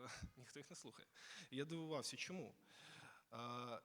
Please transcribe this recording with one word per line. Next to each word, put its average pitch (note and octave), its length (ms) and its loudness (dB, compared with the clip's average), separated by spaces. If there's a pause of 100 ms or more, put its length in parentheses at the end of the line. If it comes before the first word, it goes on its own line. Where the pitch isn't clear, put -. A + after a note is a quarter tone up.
е, B2 40 -2 (140)
<laughs> - 140 -6
ніхто B2+ 220 -8
їх C#3+ 120 -8
не F3+ 60 -6
слухає. - 320 -8 (420)
Я C3+ 140 6
дивувався, D#3 520 4
чому. E3 380 2 (760)
А, A#2+ 540 2